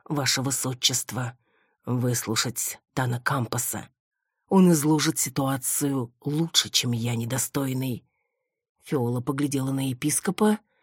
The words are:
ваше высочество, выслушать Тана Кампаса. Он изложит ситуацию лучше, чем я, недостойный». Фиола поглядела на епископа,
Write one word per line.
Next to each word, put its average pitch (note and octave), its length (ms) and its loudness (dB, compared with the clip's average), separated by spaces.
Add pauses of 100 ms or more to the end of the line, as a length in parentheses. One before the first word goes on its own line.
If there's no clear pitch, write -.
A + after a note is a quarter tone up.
ваше C#3 360 0
высочество, B2 960 -2 (480)
выслушать A#2+ 920 -2 (140)
Тана B2 260 -2
Кампаса. A#2+ 720 -4 (600)
Он F#3 220 8
изложит D3+ 460 4
ситуацию C3+ 1040 -2
лучше, D3 480 0
чем B2 220 0
я, A#2 240 -2
недостойный». C3 880 -2 (800)
Фиола B2 380 0
поглядела C3+ 500 -2
на C3+ 180 -2
епископа, F3+ 680 0 (240)